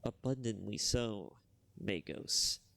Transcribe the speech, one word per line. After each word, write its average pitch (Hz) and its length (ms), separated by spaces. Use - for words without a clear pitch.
Abundantly 117 720
so, 110 580
Magos. - 760